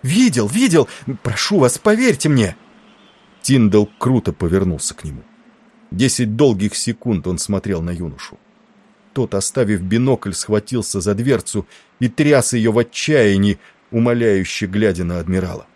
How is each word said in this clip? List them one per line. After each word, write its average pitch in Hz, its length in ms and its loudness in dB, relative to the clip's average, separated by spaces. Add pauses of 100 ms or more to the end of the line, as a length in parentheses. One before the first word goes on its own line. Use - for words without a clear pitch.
Видел, 143 460 2
видел! 165 420 2 (340)
Прошу 147 360 -2
вас, 127 180 4
поверьте 220 520 0
мне!» 110 260 2 (880)
Тиндал 107 480 4 (100)
круто 123 340 0
повернулся 90 640 -2
к - 80 -20
нему. 69 200 -12 (680)
Десять 110 440 0
долгих 110 400 2
секунд 110 520 -4
он 90 100 -2
смотрел 98 440 -4
на 85 100 -6
юношу. 82 460 -10 (760)
Тот, 127 200 -4
оставив 101 480 -2
бинокль, 113 520 0
схватился 104 680 -4
за 101 140 -2
дверцу 117 520 -2 (320)
и 123 100 0
тряс 143 440 2
ее 113 180 2
в 110 80 2
отчаянии, 107 800 2 (320)
умоляюще 117 760 0
глядя 95 360 0
на 87 160 -4
адмирала. 90 460 -4 (100)